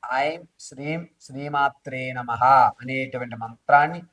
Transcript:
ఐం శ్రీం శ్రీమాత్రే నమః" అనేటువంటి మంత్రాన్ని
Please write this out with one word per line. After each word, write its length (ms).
ఐం 360
శ్రీం 480
శ్రీమాత్రే 920
నమః" 320
అనేటువంటి 560
మంత్రాన్ని 680